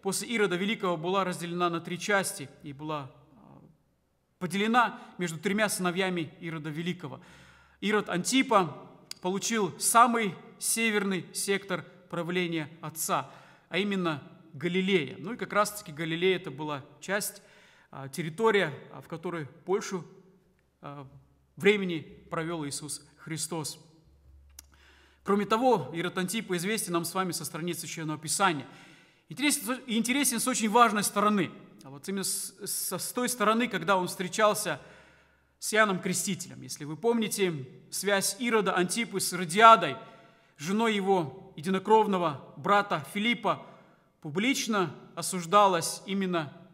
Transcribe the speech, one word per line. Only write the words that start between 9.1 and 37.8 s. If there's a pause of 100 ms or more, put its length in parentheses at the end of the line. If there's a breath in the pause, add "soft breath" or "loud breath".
получил
самый (240)
северный
сектор (240)
правления (120)
отца, (380 loud breath)
а
именно (340)
Галилея.
Ну
и
как
раз-таки
Галилея —
это
была (160)
часть, (480 soft breath)
а,
территория, (200)
а,
в
которой (180)
большую, (720)
а, (500)
времени (240)
провел
Иисус (120)
Христос. (1500 soft breath)
Кроме
того,
Ирод
Антипа
известен
нам
с
вами
со
страниц
Священного
Писания. (640 loud breath)
Интересен,
интересен
с
очень
важной
стороны. (320)
А
вот
именно
с, (100)
с,
с
той
стороны,
когда
он
встречался (800 loud breath)
с
Иоанном
Крестителем.
Если
вы
помните, (240)